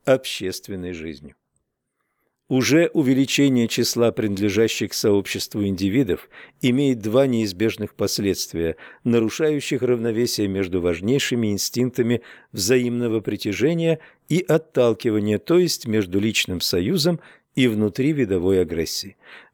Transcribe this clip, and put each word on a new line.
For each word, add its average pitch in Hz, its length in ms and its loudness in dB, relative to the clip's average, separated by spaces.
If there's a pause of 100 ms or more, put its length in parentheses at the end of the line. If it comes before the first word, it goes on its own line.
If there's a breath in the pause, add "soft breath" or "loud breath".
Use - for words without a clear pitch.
общественной 92 880 -4
жизнью. 78 420 -12 (1120)
Уже 135 460 4
увеличение 131 760 2
числа 117 460 0
принадлежащих 104 760 0
к - 20 -12
сообществу 101 720 0
индивидов 98 640 0 (320 loud breath)
имеет 131 380 2
два 113 280 2
неизбежных 107 680 -2
последствия, 87 840 -2 (260 loud breath)
нарушающих 123 800 0
равновесие 117 680 0
между 95 320 -2
важнейшими 104 720 0
инстинктами 120 680 -2 (320 loud breath)
взаимного 120 680 0
притяжения 143 800 0 (300 loud breath)
и 160 180 2
отталкивания, 110 920 0
то 165 200 2
есть 175 280 0
между 101 340 0
личным 101 400 -2
союзом 156 580 0 (360 loud breath)
и 127 120 4
внутривидовой 107 960 2
агрессией. 82 560 -4 (360 loud breath)